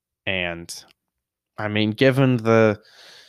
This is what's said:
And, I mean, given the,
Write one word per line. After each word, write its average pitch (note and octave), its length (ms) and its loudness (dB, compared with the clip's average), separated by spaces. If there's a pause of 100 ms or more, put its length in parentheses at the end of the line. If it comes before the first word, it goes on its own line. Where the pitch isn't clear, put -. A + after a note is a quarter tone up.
(280)
And, F2 440 -8 (840)
I G#2+ 120 -8
mean, G#2+ 200 -2
given B2+ 480 2
the, A2+ 420 2 (500)